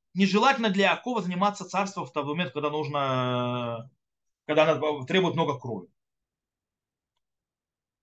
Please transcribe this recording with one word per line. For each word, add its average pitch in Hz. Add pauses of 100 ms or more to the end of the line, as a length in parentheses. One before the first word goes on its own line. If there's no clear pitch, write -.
(140)
нежелательно 220
для 190
Яакова 226
заниматься 185
царством 185
в 131
тот 143
момент, 156
когда 147
нужно, 127 (560)
когда 151
она 147
требует 170
много 147
крови. 104 (2250)